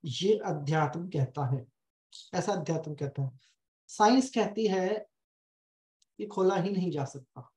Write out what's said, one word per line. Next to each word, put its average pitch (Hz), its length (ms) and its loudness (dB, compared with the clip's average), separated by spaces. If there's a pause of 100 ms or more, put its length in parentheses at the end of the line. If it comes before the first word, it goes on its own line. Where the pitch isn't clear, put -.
ये 180 400 2
अध्यात्म 156 640 0
कहता 139 380 -2
है, 127 200 -2 (680)
ऐसा 180 180 0
अध्यात्म 156 420 -4
कहता 139 280 -4
है। 131 160 -6 (520)
Science 247 400 4
कहती 214 360 0
है 190 220 2 (1300)
कि 208 80 -6
खोला 190 300 2
ही 180 140 2
नहीं 180 200 0
जा 143 160 -2
सकता। - 500 -16